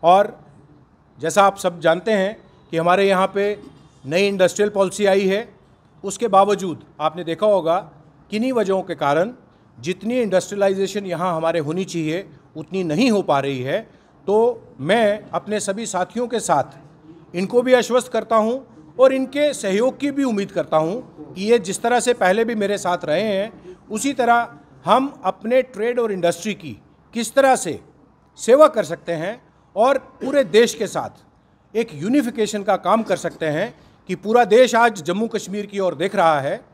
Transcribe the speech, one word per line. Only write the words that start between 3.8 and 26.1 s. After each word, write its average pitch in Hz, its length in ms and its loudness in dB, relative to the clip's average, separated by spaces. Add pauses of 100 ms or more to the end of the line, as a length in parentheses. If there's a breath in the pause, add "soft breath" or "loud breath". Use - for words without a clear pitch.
नई 175 220 0
इंडस्ट्रियल 196 420 0
पॉलिसी 202 360 0
आई 196 220 2
है, 208 280 -2 (480)
उसके 196 240 -6
बावजूद 190 560 2 (180)
आपने 156 220 -4
देखा 165 240 -2
होगा 175 440 0 (400)
किन्हीं 240 220 -2
वजहों 190 280 0
के 175 140 -8
कारण 151 360 0 (480 soft breath)
जितनी 196 420 -4
इंडस्ट्रियलाइजेशन 196 840 -2
यहाँ 175 300 -4
हमारे 165 240 -2
होनी 160 240 -4
चाहिए, 165 460 -6 (280 soft breath)
उतनी 185 260 -6
नहीं 175 280 0
हो 202 100 2
पा 147 180 2
रही 139 220 -4
है। 147 200 -4 (460 soft breath)
तो 226 400 0 (120)
मैं 208 540 0
अपने 202 260 -4
सभी 202 260 -6
साथियों 196 420 -6
के 226 120 -4
साथ 147 240 0 (720)
इनको 196 260 0
भी 254 120 4
आश्वस्त 240 380 2
करता 220 240 -2
हूँ 226 320 0 (320)
और 262 140 6
इनके 277 400 -2
सहयोग 214 460 -2
की 285 120 -2
भी 277 120 -2
उम्मीद 208 280 -2
करता 156 260 -2
हूँ 175 560 -4
कि 196 180 -2
ये 240 80 4
जिस 185 220 -8
तरह 240 180 2
से 240 140 0
पहले 214 320 2
भी 233 100 -4
मेरे 202 220 -2
साथ 180 280 -2
रहे 156 160 0
हैं, 208 560 -6 (140)
उसी 233 220 -4
तरह 233 400 2 (320)
हम 262 380 0
अपने 226 380 0
ट्रेड 240 380 -4
और 226 120 -2